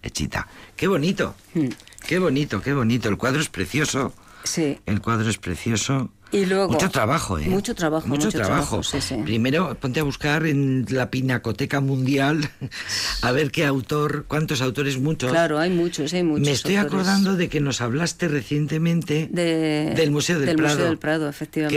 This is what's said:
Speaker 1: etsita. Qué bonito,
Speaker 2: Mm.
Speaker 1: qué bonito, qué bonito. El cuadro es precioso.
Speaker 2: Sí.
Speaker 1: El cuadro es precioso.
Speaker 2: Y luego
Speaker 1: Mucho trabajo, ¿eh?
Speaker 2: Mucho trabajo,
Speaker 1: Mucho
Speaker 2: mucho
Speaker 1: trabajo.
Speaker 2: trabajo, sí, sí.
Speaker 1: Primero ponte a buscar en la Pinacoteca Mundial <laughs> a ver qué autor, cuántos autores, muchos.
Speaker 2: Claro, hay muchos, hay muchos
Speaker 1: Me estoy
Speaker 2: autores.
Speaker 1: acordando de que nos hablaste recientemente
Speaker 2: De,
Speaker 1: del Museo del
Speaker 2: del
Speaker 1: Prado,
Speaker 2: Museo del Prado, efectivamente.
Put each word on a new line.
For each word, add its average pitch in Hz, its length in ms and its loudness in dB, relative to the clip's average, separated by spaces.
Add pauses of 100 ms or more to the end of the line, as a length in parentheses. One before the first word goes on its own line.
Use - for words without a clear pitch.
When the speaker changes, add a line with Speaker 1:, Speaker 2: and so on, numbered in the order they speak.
Speaker 1:
etsita. - 440 -4 (300)
Qué 160 120 0
bonito, 170 460 0 (180)
Speaker 2:
Mm. 147 160 2 (380)
Speaker 1:
qué 180 120 0
bonito, 139 440 0
qué 135 100 -2
bonito. 120 380 2
El 90 80 0
cuadro 131 240 2
es 139 80 -4
precioso. 127 640 -2 (300)
Speaker 2:
Sí. 147 420 0
Speaker 1:
El 98 160 0
cuadro 117 260 0
es 107 80 0
precioso. 113 720 -2 (220)
Speaker 2:
Y 196 140 2
luego 190 280 2
Speaker 1:
Mucho 170 160 2
trabajo, 117 500 0
¿eh? 117 80 0
Speaker 2:
Mucho 202 260 0
trabajo, 160 320 0
Speaker 1:
Mucho 143 200 0
Speaker 2:
mucho 208 120 0
Speaker 1:
trabajo. 104 400 0
Speaker 2:
trabajo, - 60 -2
sí, 143 160 -2
sí. 135 240 -4
Speaker 1:
Primero 127 560 0
ponte 131 180 -2
a 156 60 2
buscar 151 420 0
en 135 420 2
la 127 220 0
Pinacoteca 131 680 -2
Mundial 139 680 2 (120)
<laughs> - 640 -6
a 123 100 2
ver 143 180 2
qué 156 160 0
autor, 147 600 0
cuántos 151 320 0
autores, 131 380 0
muchos. 143 340 0
Speaker 2:
Claro, 165 260 4
hay 156 120 2
muchos, 170 440 0
hay 180 80 2
muchos 147 240 2
Speaker 1:
Me 143 60 2
estoy 175 240 0
Speaker 2:
autores. 190 320 2
Speaker 1:
acordando 196 280 4
de 170 120 0
que 156 120 -2
nos 139 200 -2
hablaste 156 480 -2
recientemente 151 1040 0
Speaker 2:
De, 160 640 0
Speaker 1:
del 156 160 2
Museo 151 260 0
del 139 120 0
Speaker 2:
del 160 60 2
Speaker 1:
Prado, 147 180 2
Speaker 2:
Museo 143 140 2
del 160 100 0
Prado, 156 300 -2
efectivamente. 151 480 -2